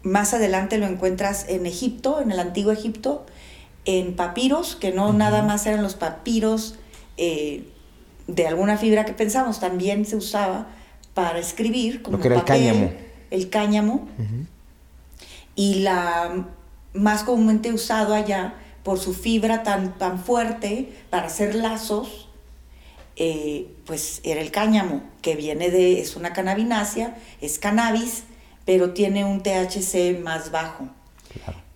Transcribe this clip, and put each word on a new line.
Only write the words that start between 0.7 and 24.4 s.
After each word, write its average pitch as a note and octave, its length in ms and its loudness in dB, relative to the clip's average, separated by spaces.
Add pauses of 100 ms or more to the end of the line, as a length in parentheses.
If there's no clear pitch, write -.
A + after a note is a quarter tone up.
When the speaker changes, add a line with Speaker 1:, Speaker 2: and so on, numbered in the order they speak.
Speaker 1:
lo G#3 80 0
encuentras F#3+ 600 -4
en F#3 180 -4
Egipto, C4 560 -2
en A#3+ 100 0
el F#3 80 -2
antiguo G3 340 0
Egipto, A3+ 520 -4 (600)
en F3+ 320 0
papiros, C4 580 0
que G3 160 -2
no F#3+ 180 2
Speaker 2:
Ujú. G#3 80 4
Speaker 1:
nada G#3 260 4
más G#3 220 2
eran G#3+ 160 2
los G3 140 -2
papiros, A3 800 -2 (400)
eh, D3+ 540 -2 (580)
de E3 200 2
alguna G3 300 2
fibra G#3+ 280 4
que A3 80 -6
pensamos, A3+ 480 0
también F#3+ 440 0
se G#3+ 120 -4
usaba G3+ 500 -2 (460)
para E3+ 260 0
escribir, A3+ 600 -2
como - 160 -4
Speaker 2:
Lo - 40 -2
que C3 60 4
era B2 80 6
el A#2+ 60 6
Speaker 1:
papel, C3+ 260 6
Speaker 2:
cáñamo. G2+ 240 4 (400)
Speaker 1:
el F#3 180 -2
cáñamo. G#3 440 2
Speaker 2:
Ujú. A#2+ 520 -4 (1080)
Speaker 1:
Y G3 200 2
la F3+ 720 0 (460)
más G#3 300 2
comúnmente A3 480 4
usado A3 420 0
allá, G3+ 420 0 (280)
por F#3+ 160 -2
su F#3 140 -4
fibra A3+ 500 2
tan, G3 340 -2
tan F#3 220 -2
fuerte A3+ 720 -2 (180)
para E3 180 -2
hacer G3+ 280 -2
lazos, A3 720 -4 (880)
eh, D3+ 580 -4 (120)
pues - 400 -8
era D#3+ 160 -2